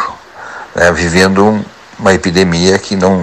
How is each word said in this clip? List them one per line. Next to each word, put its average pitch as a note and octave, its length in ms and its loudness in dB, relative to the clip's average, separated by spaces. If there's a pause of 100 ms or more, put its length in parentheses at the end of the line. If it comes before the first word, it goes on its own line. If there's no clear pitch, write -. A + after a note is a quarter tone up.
(760)
né, F2 160 2
vivendo F2+ 540 2
um G#2+ 180 0 (360)
uma G2 160 2
epidemia F2+ 640 0
que - 180 -6
não F#2+ 260 2